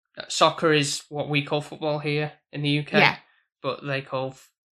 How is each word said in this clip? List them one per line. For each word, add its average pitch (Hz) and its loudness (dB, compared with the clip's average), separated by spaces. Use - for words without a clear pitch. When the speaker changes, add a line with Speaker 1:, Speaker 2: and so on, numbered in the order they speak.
Speaker 1:
soccer 160 2
is 143 0
what 143 -6
we 143 2
call 147 -2
football 151 -4
here 147 -2
in 147 -8
the 147 0
U 147 2
K. 147 0
Speaker 2:
Yeah. 143 6
Speaker 1:
But 139 -6
they 139 -4
call 131 -6
f-, - -20